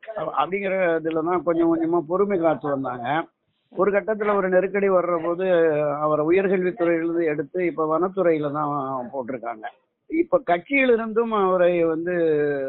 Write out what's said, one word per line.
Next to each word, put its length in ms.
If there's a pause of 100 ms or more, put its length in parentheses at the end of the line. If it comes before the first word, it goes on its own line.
(160)
அ-, 220
அப்படிங்கிற 360 (200)
இதுலதான் 480
கொஞ்சம் 280
கொஞ்சமா 360
பொறுமை 320
காத்து 300
வந்தாங்க. 380 (680)
ஒரு 200
கட்டத்துல 420
ஒரு 140
நெருக்கடி 400
வர்ற 360
போது 220 (540)
அவரை 260
உயர்கல்வித்துறையிலிருந்து 1000
எடுத்து 420
இப்ப 200
வனத்துறையில 640
தான் 180 (420)
போட்டிருக்காங்க. 520 (460)
இப்ப 360
கட்சியிலிருந்தும் 880
அவரை 480
வந்து 300 (540)